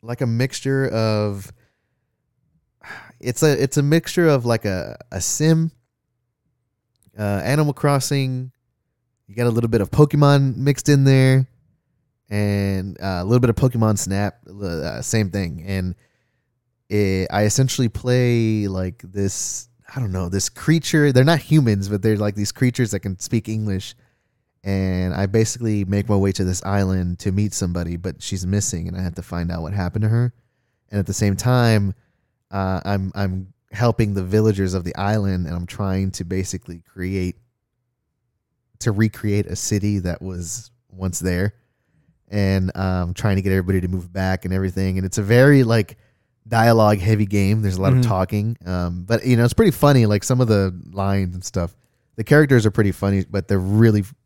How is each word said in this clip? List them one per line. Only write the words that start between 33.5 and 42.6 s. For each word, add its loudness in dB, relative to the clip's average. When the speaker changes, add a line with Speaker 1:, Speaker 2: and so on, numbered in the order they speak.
Speaker 1:
helping 0
the -2
villagers 2
of -4
the -8
island, -2
and -6
I'm -8
trying -2
to -10
basically -8
create, -6
to -2
recreate 0
a -8
city -2
that -6
was -10
once -8
there, -2
and, 0